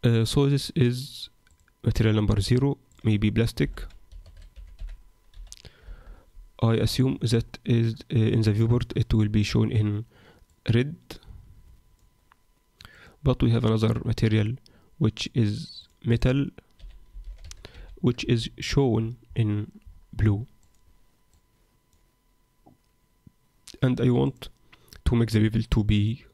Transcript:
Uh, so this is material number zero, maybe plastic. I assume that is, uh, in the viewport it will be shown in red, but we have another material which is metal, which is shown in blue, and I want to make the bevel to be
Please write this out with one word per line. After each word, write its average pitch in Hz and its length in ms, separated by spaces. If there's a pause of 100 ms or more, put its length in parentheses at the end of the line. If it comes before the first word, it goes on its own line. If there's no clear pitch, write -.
Uh, 117 200
so 139 240
this 143 260
is 127 560 (540)
material 110 320
number 104 240
zero, 127 380 (260)
maybe 107 260
plastic. 117 540 (2750)
I 113 140
assume 127 460
that 117 440
is, 117 300 (140)
uh, - 60
in 110 260
the 107 120
viewport 113 420
it - 180
will 107 140
be 107 160
shown 110 260
in 104 360 (680)
red, 135 220 (2250)
but 135 200
we 120 100
have 117 120
another 110 400
material 110 500 (440)
which - 360
is 110 540 (160)
metal, 127 440 (1500)
which - 240
is 117 240 (100)
shown 117 560 (180)
in 107 380 (400)
blue, 107 340 (3250)
and 127 200
I 123 80
want 135 400 (560)
to - 100
make 117 160
the 110 80
bevel 107 300
to 110 160
be 107 480